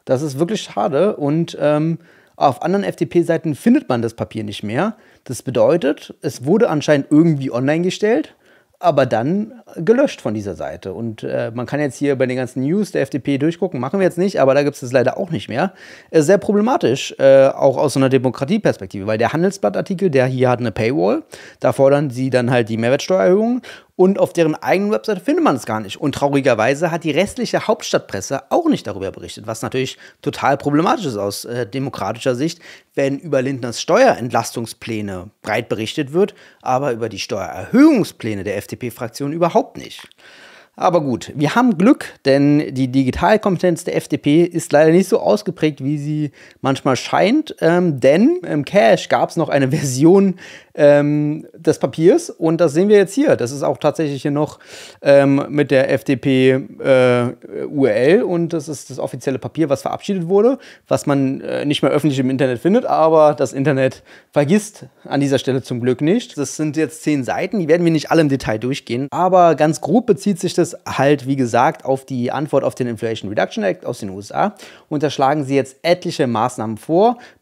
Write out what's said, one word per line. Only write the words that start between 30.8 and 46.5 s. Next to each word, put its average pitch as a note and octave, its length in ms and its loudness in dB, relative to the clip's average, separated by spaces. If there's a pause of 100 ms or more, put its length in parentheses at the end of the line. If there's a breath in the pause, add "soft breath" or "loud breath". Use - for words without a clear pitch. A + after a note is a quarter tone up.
ist A2+ 100 -6
aus, G2+ 280 -6
äh, A#2+ 200 -8
demokratischer A#2+ 720 -6
Sicht, D3+ 240 -4 (380 loud breath)
wenn C#3 220 -2
über C#3 220 -2
Lindners B2 400 -6
Steuerentlastungspläne A#2 1500 -2 (120)
breit A2 260 -4
berichtet B2 440 -6
wird, G3 220 0 (260 soft breath)
aber C3 320 -2
über A2+ 160 -6
die G2 120 -10
Steuererhöhungspläne G#2+ 1200 0
der F#2+ 140 -4
F-D-P-Fraktion A#2+ 760 -10
überhaupt E3+ 440 0
nicht. - 320 -18 (680 loud breath)
Aber F3 240 0
gut, C3+ 360 -4
wir C#3+ 180 -2
haben A#3 240 2
Glück, A3 360 2 (100)
denn C#3+ 500 4
die C3 140 0
Digitalkompetenz F3 960 0
der - 100 -6
F - 140 -4
D C#3+ 100 -2
P D3+ 240 4
ist E3+ 300 -2
leider D#3 180 6
nicht F#3 180 4
so A3+ 120 0
ausgeprägt, D#3+ 640 -2
wie D3 140 -2
sie D3 340 -4 (300 loud breath)